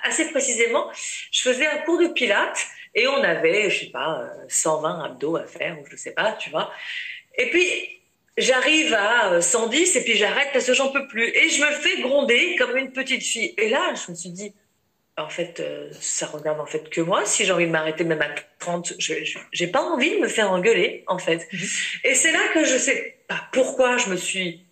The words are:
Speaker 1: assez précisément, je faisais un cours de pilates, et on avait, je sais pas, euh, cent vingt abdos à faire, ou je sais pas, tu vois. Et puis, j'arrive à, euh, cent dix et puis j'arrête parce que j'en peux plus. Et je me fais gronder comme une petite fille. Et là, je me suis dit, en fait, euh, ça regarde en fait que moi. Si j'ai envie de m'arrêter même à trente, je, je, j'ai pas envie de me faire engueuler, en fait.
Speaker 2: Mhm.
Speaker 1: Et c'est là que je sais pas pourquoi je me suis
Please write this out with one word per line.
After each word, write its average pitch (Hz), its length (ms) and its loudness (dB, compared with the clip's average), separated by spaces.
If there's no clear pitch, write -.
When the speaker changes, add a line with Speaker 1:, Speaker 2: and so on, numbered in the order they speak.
Speaker 1:
assez 302 220 0
précisément, 233 600 0
je - 100 0
faisais 254 240 2
un 302 140 0
cours 320 180 0
de 349 120 6
pilates, 240 500 0
et 247 120 4
on 269 160 2
avait, 180 460 2
je - 160 -2
sais - 60 -18
pas, 139 300 -4
euh, - 280 -12
cent 156 320 0
vingt 165 220 -4
abdos 139 340 -4
à - 80 -6
faire, 165 360 -8
ou 139 80 -18
je 139 60 -16
sais - 160 -12
pas, 202 220 0
tu - 160 -8
vois. 170 220 -2
Et 247 120 2
puis, - 520 0
j'arrive 262 560 4
à, 208 400 4
euh, 175 80 4
cent 226 260 2
dix 311 280 2
et 247 80 2
puis 233 120 2
j'arrête 233 380 2
parce 254 120 2
que 254 80 2
j'en 269 180 2
peux 269 160 -2
plus. 233 220 -2
Et 320 200 4
je 269 120 2
me 294 100 4
fais 294 300 0
gronder 262 560 2
comme 240 200 0
une 269 140 -4
petite 262 320 -4
fille. 214 340 -4
Et 214 120 0
là, 302 260 0
je - 160 -12
me 165 40 -10
suis 180 160 -14
dit, 202 220 -12
en 156 120 -8
fait, 170 300 -8
euh, 147 300 -8
ça - 280 -4
regarde 151 320 -4
en 147 60 -6
fait - 240 -6
que - 120 -2
moi. 202 240 2
Si 285 200 0
j'ai 190 60 2
envie 175 160 4
de 165 40 0
m'arrêter 160 320 0
même 160 180 0
à 147 80 0
trente, 175 400 -4
je, 160 240 -4
je, - 140 -6
j'ai 175 160 -2
pas 254 140 2
envie 330 300 0
de 427 80 0
me 262 80 2
faire 208 240 2
engueuler, 185 560 2
en 180 120 -2
fait. 170 340 -2
Speaker 2:
Mhm. 185 60 -8
Speaker 1:
Et 254 100 4
c'est 320 160 4
là 330 80 2
que 320 120 4
je 254 120 4
sais - 400 -2
pas 190 140 -4
pourquoi 254 440 4
je - 120 -2
me 180 80 0
suis 175 540 -6